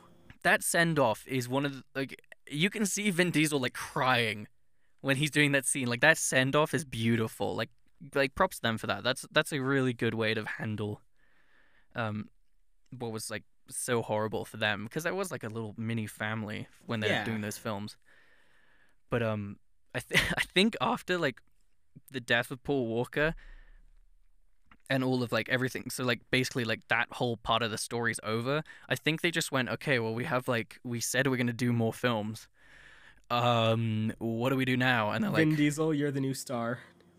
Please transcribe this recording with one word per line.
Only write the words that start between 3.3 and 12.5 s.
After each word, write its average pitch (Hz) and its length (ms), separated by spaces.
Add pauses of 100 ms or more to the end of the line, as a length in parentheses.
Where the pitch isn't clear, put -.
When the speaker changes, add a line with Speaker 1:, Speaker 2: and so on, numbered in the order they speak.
Speaker 1:
Diesel, 147 300
like, 123 120
crying 120 760 (520)
when 135 160
he's 147 140
doing 147 220
that 139 120
scene. 131 220
Like, 120 140
that 160 180
send-off 139 560
is 151 100
beautiful. 113 720
Like, 107 160 (440)
like, 139 200
props 190 220
to - 60
them 113 160
for 110 100
that. 101 160
That's, 131 260
that's 156 220
a 147 100
really 131 300
good 117 220
way 110 200
to 110 100
handle, 107 580 (920)
um, 107 360 (680)